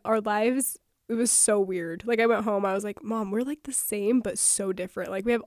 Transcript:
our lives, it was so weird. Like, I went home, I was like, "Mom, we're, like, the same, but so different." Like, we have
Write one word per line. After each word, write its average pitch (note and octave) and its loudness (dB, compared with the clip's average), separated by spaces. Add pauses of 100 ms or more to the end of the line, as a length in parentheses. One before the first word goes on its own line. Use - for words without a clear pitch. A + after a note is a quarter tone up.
our A3 2
lives, A3 0 (320)
it A#3 -2
was A#3 0
so G#3 4
weird. F3+ -4
Like, A#3 2
I A#3 6
went G#3+ 4
home, G3+ 0
I F#3+ 2
was G3+ -2
like, G#3 -8
"Mom, G#3+ -4
we're, A3 0
like, C#4+ -6
the C#4 -12
same, A3 0
but G#3 -4
so G3 0
different." F3+ -6
Like, G3 -6
we A#3+ 2
have A#3 0